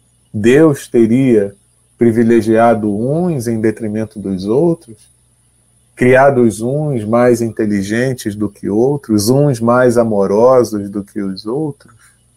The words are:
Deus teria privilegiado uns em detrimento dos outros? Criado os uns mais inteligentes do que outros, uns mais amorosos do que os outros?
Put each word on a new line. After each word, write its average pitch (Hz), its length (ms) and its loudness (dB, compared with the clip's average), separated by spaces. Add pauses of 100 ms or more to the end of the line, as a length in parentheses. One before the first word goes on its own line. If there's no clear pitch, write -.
(340)
Deus 131 540 2
teria 113 680 2 (440)
privilegiado 113 1000 2
uns 139 520 -4
em 113 120 -4
detrimento 110 580 -4
dos 95 280 -8
outros? 139 640 -4 (880)
Criado 127 460 4
os 107 200 0
uns 135 420 -4
mais 117 380 0
inteligentes 110 960 -4
do 104 140 -6
que - 200 -10
outros, 110 600 0
uns 135 300 0
mais 120 380 2
amorosos 107 920 2
do 101 140 -8
que 104 180 -12
os 95 240 -10
outros? 143 500 -10 (420)